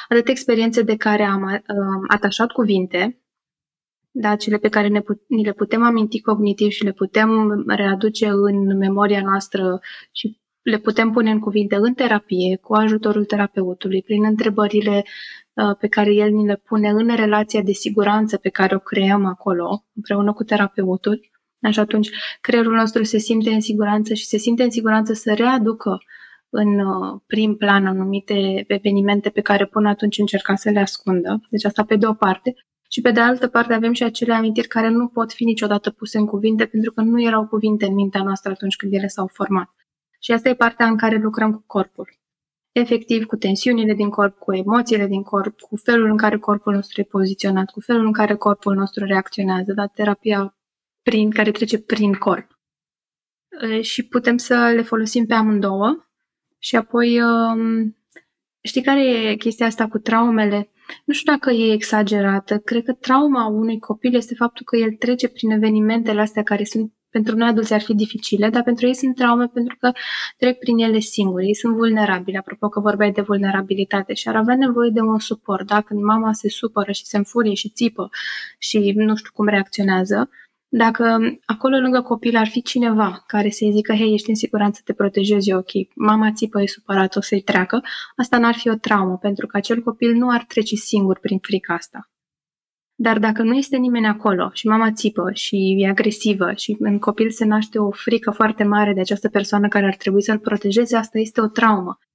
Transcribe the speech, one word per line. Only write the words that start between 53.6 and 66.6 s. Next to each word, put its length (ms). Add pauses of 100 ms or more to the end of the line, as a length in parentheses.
E, 100
și 260
putem 300
să 380
le 80
folosim 440
pe 80
amândouă. 720 (520)
Și 180
apoi, 460
um, 760 (640)
știi 220
care 220
e 320
chestia 300
asta 220
cu 100
traumele? 720 (340)
Nu 80
știu 200
dacă 180
e 220
exagerată. 840
Cred 260
că 80
trauma 540
unui 320
copil 360
este 200
faptul 300
că 120
el 160
trece 360
prin 220
evenimentele 720
astea 220
care 220